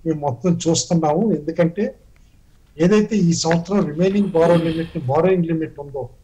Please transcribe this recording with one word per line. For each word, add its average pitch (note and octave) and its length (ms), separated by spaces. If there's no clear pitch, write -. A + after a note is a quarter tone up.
మేము D#3 140
మొత్తం D#3 380
చూస్తున్నాము. E3 640
ఎందుకంటే E3+ 640
ఏదైతే G#3 380
ఈ E3+ 160
సంవత్సరం E3+ 540
remaining F#3+ 420
బారో E3 260
limit, E3 520
borrowing E3+ 380
limit D#3+ 360
ఉందో C3+ 280